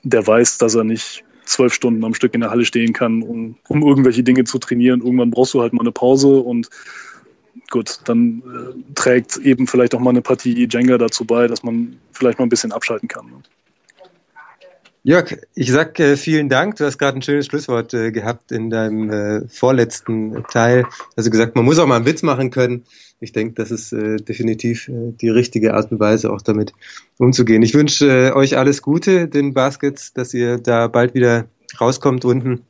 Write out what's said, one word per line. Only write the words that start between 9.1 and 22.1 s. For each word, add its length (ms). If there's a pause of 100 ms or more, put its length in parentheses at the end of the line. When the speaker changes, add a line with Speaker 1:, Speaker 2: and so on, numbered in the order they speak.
Speaker 1:
eben 280
vielleicht 280
auch 60
mal 100
eine 120
Partie 480
Jenga 280
dazu 260
bei, 220
dass 160
man 340 (160)
vielleicht 260
mal 60
ein 60
bisschen 220
abschalten 360
kann, 180
ne? 100 (1700)
Speaker 2:
Jörg, 300 (180)
ich 160
sag, 300
äh, 160
vielen 320
Dank. 280
Du 100
hast 100
gerade 220
ein 20
schönes 240
Schlusswort, 480
äh, 180
gehabt 400
in 200
deinem, 400
äh, 380
vorletzten 1000
Teil. 360 (280)
Also 140
gesagt, 280
man 100
muss 120
auch 80
mal 100
einen 100
Witz 160